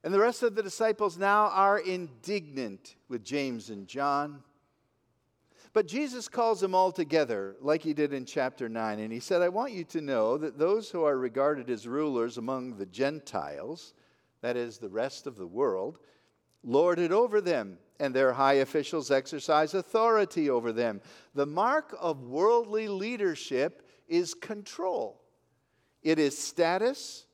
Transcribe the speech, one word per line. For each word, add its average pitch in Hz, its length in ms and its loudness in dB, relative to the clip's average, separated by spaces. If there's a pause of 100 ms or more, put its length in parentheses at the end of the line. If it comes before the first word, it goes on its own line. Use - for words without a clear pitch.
And 165 100 -2
the 196 60 4
rest 240 240 2
of 233 100 2
the 214 80 -2
disciples 208 560 0
now 202 300 4
are 196 320 4
indignant 151 1160 -6 (140)
with 117 140 -6
James 123 480 -4
and 101 160 -12
John. 143 560 -2 (1300)
But 214 140 4
Jesus 247 420 -6
calls 226 320 0
them 190 140 0
all 185 160 4
together, 139 680 0
like 151 220 0
he 156 140 -4
did 147 180 0
in 131 120 -8
chapter 131 440 -4
nine, 110 300 -4
and 110 120 -8
he 113 80 -8
said, 175 220 0
"I 175 80 4
want 226 240 -4
you 180 120 -8
to 160 160 -6
know 127 360 2
that 151 220 -6
those 202 320 2
who 170 120 -2
are 143 140 4
regarded 127 540 0
as 113 160 -6
rulers 123 500 -2
among 127 400 -6
the 98 80 -6
Gentiles," 107 1080 -6 (460)
that 120 140 -4
is, 120 220 -6
the 110 100 -12
rest 113 380 -6
of 131 100 -10
the 95 120 -12
world, 107 500 -2 (640)
"lord 165 360 4
it 170 120 2
over 214 300 4
them, 117 380 -2 (200)
and 139 140 0
their 131 200 6
high 135 200 6
officials 139 580 0
exercise 151 640 2
authority 202 760 2
over 120 220 0
them." 110 300 -2 (320)
The 139 120 0
mark 214 540 0
of 156 240 -4
worldly 214 640 2
leadership 190 1000 -2 (220)
is 170 260 0
control. 208 880 -6 (800)
It 160 180 4
is 143 180 2
status 185 960 0